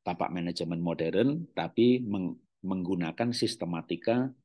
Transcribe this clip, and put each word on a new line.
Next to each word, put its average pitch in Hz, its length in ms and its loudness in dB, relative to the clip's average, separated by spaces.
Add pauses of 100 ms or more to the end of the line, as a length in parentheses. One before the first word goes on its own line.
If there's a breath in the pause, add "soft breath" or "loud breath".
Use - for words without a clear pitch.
tapak - 320 -2
manajemen 85 480 -2
modern, 87 720 0
tapi 120 480 4
meng-, 101 360 -2 (280)
menggunakan 92 640 0
sistematika 113 960 -2 (200)